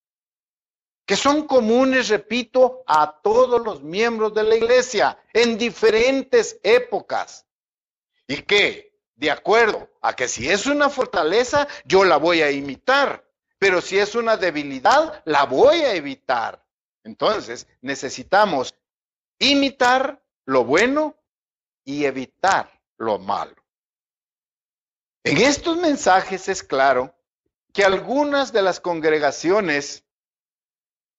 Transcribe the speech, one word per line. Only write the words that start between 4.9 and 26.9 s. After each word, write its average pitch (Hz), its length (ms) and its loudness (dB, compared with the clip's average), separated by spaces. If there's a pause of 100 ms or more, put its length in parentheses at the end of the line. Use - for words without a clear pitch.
en 233 240 2
diferentes 233 1040 0
épocas. 196 840 -2 (800)
Y 277 160 -10
que, - 560 -2 (160)
de 147 160 -4
acuerdo 208 600 0 (100)
a 113 140 -2
que 123 140 -4
si 117 220 -8
es 202 160 -2
una 294 220 0
fortaleza, 254 800 -2 (160)
yo 185 200 4
la 170 120 4
voy 165 260 2
a 143 80 2
imitar, 143 760 -2 (340)
pero 185 220 2
si 190 180 -2
es 208 160 -2
una 226 220 0
debilidad, 175 880 0
la 143 180 2
voy 233 380 4
a 240 120 0
evitar. 131 680 -6 (400)
Entonces, 127 640 -6 (140)
necesitamos 135 920 -2 (640)
imitar 269 840 0 (240)
lo 131 180 2
bueno 262 520 0 (680)
y 143 200 -6
evitar 135 680 -2 (260)
lo 110 220 -4
malo. 95 360 -6 (1700)
En 139 120 0
estos 285 400 0
mensajes 196 720 0
es 185 120 -6
claro 135 520 0 (580)